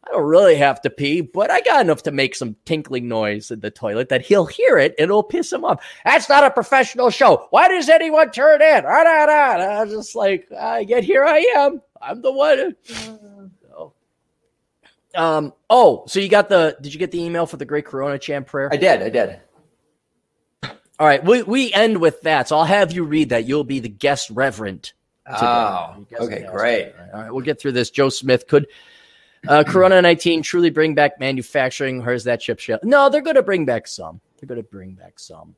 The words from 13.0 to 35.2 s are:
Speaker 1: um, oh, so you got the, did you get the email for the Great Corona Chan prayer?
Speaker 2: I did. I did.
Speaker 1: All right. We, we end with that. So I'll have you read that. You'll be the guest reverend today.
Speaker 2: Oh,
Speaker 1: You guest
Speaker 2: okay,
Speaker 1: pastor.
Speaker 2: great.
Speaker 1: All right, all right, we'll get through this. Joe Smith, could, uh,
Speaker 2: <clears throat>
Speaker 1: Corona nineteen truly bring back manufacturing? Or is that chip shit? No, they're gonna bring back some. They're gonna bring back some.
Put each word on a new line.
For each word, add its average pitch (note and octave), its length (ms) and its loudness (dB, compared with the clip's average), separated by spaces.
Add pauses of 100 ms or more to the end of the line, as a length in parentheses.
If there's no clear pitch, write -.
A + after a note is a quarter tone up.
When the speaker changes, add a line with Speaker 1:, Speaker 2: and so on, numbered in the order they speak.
Speaker 1:
um, D#3 380 -2 (160)
oh, G#3+ 360 4
so - 140 -4
you G3 80 -6
got G3 220 2
the, E3 320 2
did C#3+ 100 -16
you D3+ 60 -18
get F3 120 -6
the F3 120 -8
email E3+ 240 -4
for D#3+ 100 -16
the C#3 80 -12
Great D3 220 -6
Corona C#3 320 -8
Chan C#3+ 260 -10
prayer? C#3 260 -6
Speaker 2:
I D3+ 60 -2
did. C#3+ 260 2
I A2 60 -6
did. G#2+ 320 -4 (1600)
Speaker 1:
All D#3 80 2
right. C#3 180 4
We, A3+ 200 4
we A#3 280 -2
end G#3+ 260 2
with E3 240 0
that. D3+ 260 -2
So D#3 100 0
I'll D#3+ 60 2
have F#3 280 0
you F3 120 -6
read D3+ 260 -2
that. A#2 160 -2
You'll C#3+ 180 -4
be C3+ 160 -8
the A#2 80 -12
guest C3+ 420 -4
reverend G#2+ 640 -6 (340)
today. B2+ 140 -12
Speaker 2:
Oh, G2+ 580 -2
Speaker 1:
You G2+ 120 -20
guest A#2 120 -10
Speaker 2:
okay, G#2+ 200 -8
Speaker 1:
pastor. F#2 160 -16
Speaker 2:
great. A2+ 340 -2
Speaker 1:
All - 120 -20
right, F#2 100 -20
all G#2+ 80 -14
right, A2 100 -16
we'll C3 120 -10
get D3+ 160 -6
through C#3 120 -6
this. B2 180 -4
Joe C#3 200 0
Smith, B2+ 360 -2
could, D3 200 2 (840)
uh, D3 160 4
Speaker 2:
<clears throat> - 20 -2
Speaker 1:
Corona F#3 340 4
nineteen E3+ 420 2
truly F3 280 0
bring D#3 240 0
back C#3+ 260 0
manufacturing? C3 840 -6
Or A#2+ 100 -4
is A#2 120 -6
that A#2+ 160 -4
chip A#2 200 -6
shit? - 240 -6
No, C#4 260 4
they're D4 100 0
gonna C#4 220 0
bring F#3 240 -2
back A#2 200 -4
some. E2+ 340 -16 (180)
They're C3+ 100 -20
gonna A#2+ 140 -12
bring F#2+ 300 -20
back F2+ 260 -20
some. D#2+ 400 -20